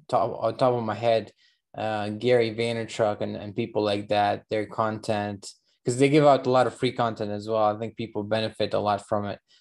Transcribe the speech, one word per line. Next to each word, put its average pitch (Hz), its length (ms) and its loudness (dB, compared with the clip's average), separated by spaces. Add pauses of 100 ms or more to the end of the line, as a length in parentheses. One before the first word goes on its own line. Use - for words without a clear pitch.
top, 110 320 0
on 113 180 -2
top 127 160 2
of 120 100 -2
my 107 120 -4
head, 113 360 0 (460)
uh, 107 320 -4
Gary 113 440 2
Vaynerchuk 113 680 -2
and, 104 140 -6
and 101 200 -10
people 110 280 -4
like 104 260 -2
that, 104 400 0
their 107 160 -2
content, 104 800 -4 (380)
'cause 123 120 -2
they 139 120 6
give 147 160 6
out 135 220 6
a - 20 0
lot 127 180 4
of - 80 -6
free 127 160 -2
content 110 400 -2
as 104 160 -8
well. 110 160 2
I 107 160 2
think 113 160 -8
people 107 280 -6
benefit 107 500 -2
a 101 60 2
lot 101 280 0
from 101 180 0
it. 101 140 -8 (220)